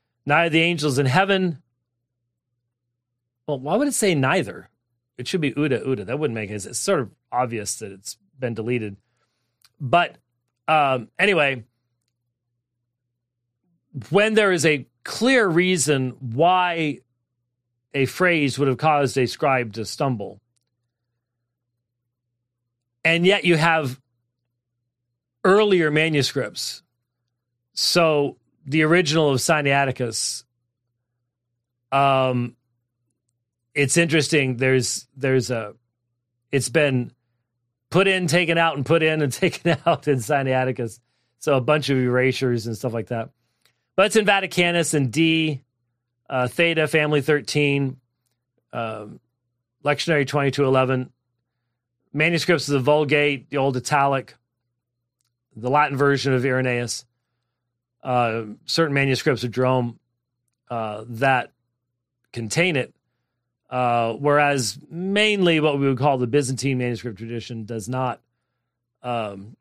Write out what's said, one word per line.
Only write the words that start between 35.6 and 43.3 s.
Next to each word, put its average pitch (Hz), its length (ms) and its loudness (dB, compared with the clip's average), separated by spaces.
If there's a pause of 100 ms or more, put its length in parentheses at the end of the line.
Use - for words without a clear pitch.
it's 131 160 0
been 131 440 0 (800)
put 185 160 4
in, 185 200 2
taken 165 300 2
out, 165 200 2
and 139 100 -6
put 165 160 2
in, 156 180 2
and 143 120 0
<laughs> - 140 -4
taken 165 380 -2
out 156 220 0
in 139 120 2
Sinaiticus. 131 800 -2 (400)
So 143 160 2
a 131 40 2
bunch 143 300 0
of 135 80 2
erasures 123 680 0
and 113 100 -6
stuff 120 160 -6
like 113 160 -8
that. 113 220 -8 (640)